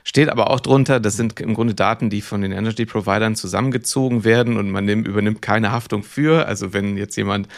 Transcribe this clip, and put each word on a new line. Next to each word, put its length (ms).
Steht 240
aber 220
auch 100
drunter, 400
das 160
sind 240
im 140
Grunde 220
Daten, 340
die 100
von 220
den 100
Energy-Providern 840
zusammengezogen 880
werden 320
und 120
man 140
nimmt, 240
übernimmt 340
keine 300
Haftung 320
für. 420
Also 280
wenn 240
jetzt 180
jemand 320